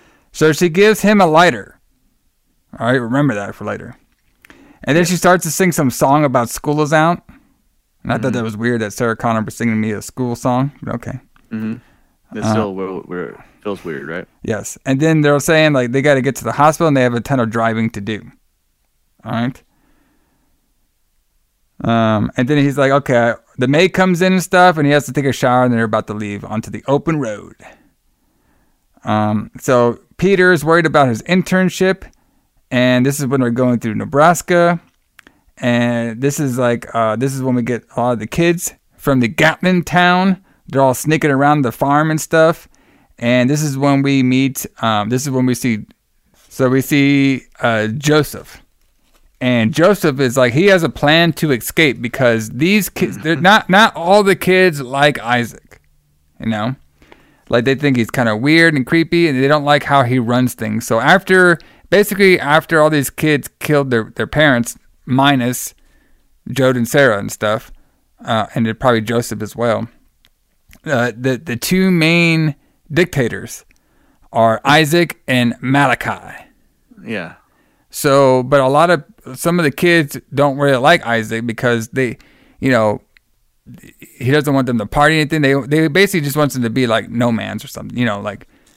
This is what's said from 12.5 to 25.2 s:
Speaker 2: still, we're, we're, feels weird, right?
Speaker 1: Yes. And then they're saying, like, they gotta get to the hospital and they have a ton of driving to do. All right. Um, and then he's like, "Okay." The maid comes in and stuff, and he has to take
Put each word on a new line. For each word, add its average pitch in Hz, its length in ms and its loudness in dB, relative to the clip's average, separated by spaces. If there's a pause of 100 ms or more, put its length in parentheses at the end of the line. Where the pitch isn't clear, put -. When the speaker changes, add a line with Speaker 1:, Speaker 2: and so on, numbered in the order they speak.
Speaker 2:
still, 107 240 -2
we're, 95 280 -8
we're, 87 420 -12 (160)
feels 101 240 -10
weird, 73 240 -10
right? 85 180 -10 (160)
Speaker 1:
Yes. - 440 -8
And 135 140 -2
then 156 200 2
they're 147 180 2
saying, 156 360 2
like, 123 180 0
they 139 80 0
gotta 139 220 2
get 131 140 -2
to - 80 -14
the 110 80 -4
hospital 156 360 2
and 139 80 2
they 127 60 2
have 123 100 2
a 120 80 -4
ton 135 180 -2
of 113 120 -2
driving 113 400 -2
to 104 100 -10
do. 101 220 -8 (1000)
All 113 80 -8
right. 117 300 -6 (2250)
Um, 110 540 0
and 127 100 0
then 151 100 0
he's 139 200 0
like, 135 140 2
"Okay." 120 420 2 (240)
The 123 100 0
maid 165 220 2
comes 185 320 0
in 185 100 2
and 185 100 2
stuff, 180 360 4
and 147 80 2
he 143 80 4
has 147 120 2
to 139 60 -14
take 139 140 -2